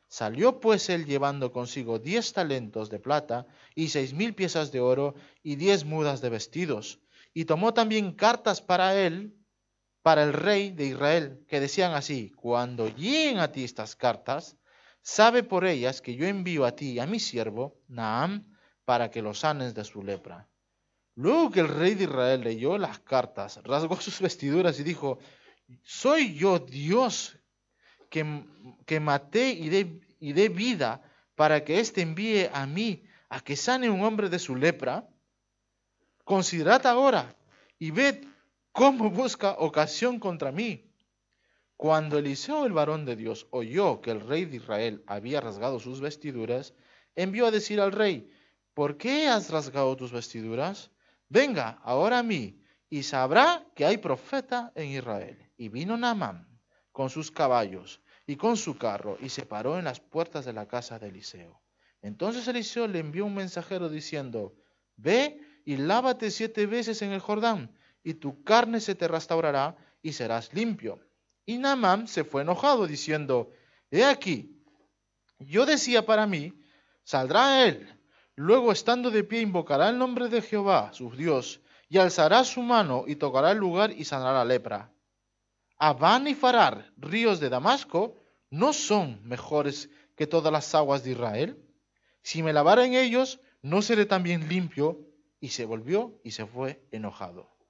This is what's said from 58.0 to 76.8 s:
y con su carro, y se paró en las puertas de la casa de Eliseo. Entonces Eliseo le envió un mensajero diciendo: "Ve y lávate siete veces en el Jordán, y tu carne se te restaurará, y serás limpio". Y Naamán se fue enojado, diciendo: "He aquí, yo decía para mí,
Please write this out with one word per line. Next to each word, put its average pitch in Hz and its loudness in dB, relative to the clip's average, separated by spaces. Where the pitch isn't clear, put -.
y 143 -6
con 220 0
su 165 -6
carro, 104 -6
y 135 -10
se 131 -10
paró 120 -4
en 175 -6
las 127 -8
puertas 160 -6
de 123 -10
la 107 -10
casa 120 -10
de 107 -14
Eliseo. 90 -20
Entonces 214 -6
Eliseo 233 -4
le 185 -4
envió 160 -6
un 202 -6
mensajero 180 -6
diciendo: 135 -8
"Ve 247 2
y 143 -4
lávate 220 0
siete 220 -2
veces 220 -4
en 196 -4
el 196 -4
Jordán, 208 -2
y 160 -6
tu 139 -10
carne 233 4
se 196 -4
te 170 -2
restaurará, 160 0
y 156 -6
serás 117 -4
limpio". 185 -4
Y 240 -6
Naamán 233 2
se 156 -2
fue 139 -4
enojado, 196 2
diciendo: 143 -2
"He 190 4
aquí, 196 0
yo 165 0
decía 240 2
para 214 4
mí, 175 -4